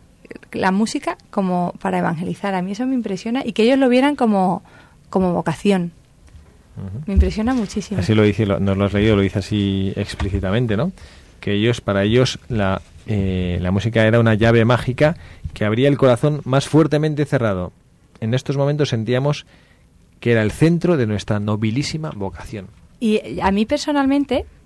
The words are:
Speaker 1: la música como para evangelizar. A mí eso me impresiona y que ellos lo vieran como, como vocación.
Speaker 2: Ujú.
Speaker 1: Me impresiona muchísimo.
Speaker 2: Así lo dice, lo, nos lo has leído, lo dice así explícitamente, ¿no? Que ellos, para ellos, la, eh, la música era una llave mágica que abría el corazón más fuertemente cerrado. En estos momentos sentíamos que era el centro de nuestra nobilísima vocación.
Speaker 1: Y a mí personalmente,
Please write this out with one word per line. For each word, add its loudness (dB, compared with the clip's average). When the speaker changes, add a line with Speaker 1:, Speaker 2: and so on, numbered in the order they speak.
Speaker 1:
la 0
música -2
como -2
para -2
evangelizar. -4
A -2
mí -6
eso -4
me -2
impresiona -4
y -4
que 0
ellos 4
lo 4
vieran 4
como, 2
como 2
vocación. 0
Speaker 2:
Ujú. -10
Speaker 1:
Me -4
impresiona 2
muchísimo. -4
Speaker 2:
Así 0
lo 6
dice, 2
lo, 0
nos 0
lo 0
has 0
leído, 2
lo 4
dice 0
así -2
explícitamente, -2
¿no? -2
Que -4
ellos, 0
para -2
ellos, 2
la, -2
eh, -2
la -2
música 0
era 4
una 4
llave 4
mágica 0
que -4
abría 2
el 2
corazón 2
más 0
fuertemente 2
cerrado. -2
En -2
estos -2
momentos 0
sentíamos -2
que 2
era 4
el 0
centro 2
de 0
nuestra -2
nobilísima -4
vocación. -10
Speaker 1:
Y -2
a 0
mí 0
personalmente, 0